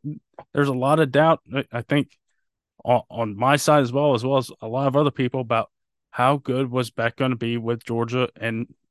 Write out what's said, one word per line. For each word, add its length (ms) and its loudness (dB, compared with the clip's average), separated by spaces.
there's 140 2
a 60 0
lot 260 2
of 120 2
doubt, 280 4
I, 160 -2
I 100 -6
think, 300 0
on, 260 2
on 280 -6
my 180 2
side 280 4
as 100 -2
well, 200 2
as 120 -2
well 120 0
as 140 -2
a 60 -10
lot 200 -2
of 100 0
other 140 2
people 280 -4
about 320 -2
how 260 2
good 320 -4
was 220 -2
Beck 240 -4
gonna 200 -2
be 220 -4
with 280 -4
Georgia 500 -2
and 320 -6